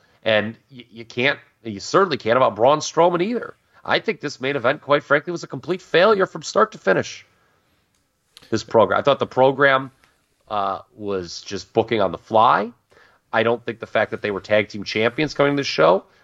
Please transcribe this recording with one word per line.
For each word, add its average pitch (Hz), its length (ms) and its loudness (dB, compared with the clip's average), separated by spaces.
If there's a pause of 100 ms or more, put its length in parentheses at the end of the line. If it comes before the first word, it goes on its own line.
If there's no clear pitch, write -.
(220)
And 107 340 -2 (140)
y-, 123 200 -20
you 113 160 -20
can't, 127 320 -2 (240)
you 107 180 -10
certainly 160 380 0
can't 110 180 0
about 123 200 2
Braun 135 240 2
Strowman 170 420 0
either. 220 320 -6 (300)
I 135 160 0
think 208 200 -6
this 143 200 -10
main 135 160 -4
event, 135 260 -2
quite 147 200 0
frankly, 147 280 0
was 170 140 -8
a - 20 -20
complete 147 360 -8
failure 190 440 2
from 165 160 -12
start 214 300 0
to 160 60 -20
finish. - 460 -2 (1300)
This 110 140 -4
program, 98 340 4
I 104 40 -2
thought 135 160 2
the 117 80 -2
program, 135 640 2 (580)
uh, 98 320 -4 (140)
was 98 480 -8
just - 300 -12
booking 113 280 0
on 95 120 0
the 82 60 -10
fly. 147 540 2 (600)
I 113 100 2
don't 117 220 -2
think 113 160 -10
the 107 60 -12
fact 110 260 -2
that 113 100 -10
they 104 80 -2
were 95 100 -4
tag 104 280 0
team 101 160 -12
champions 120 500 -2
coming 143 220 2
to 143 40 -2
the 135 40 -4
show 170 400 2 (180)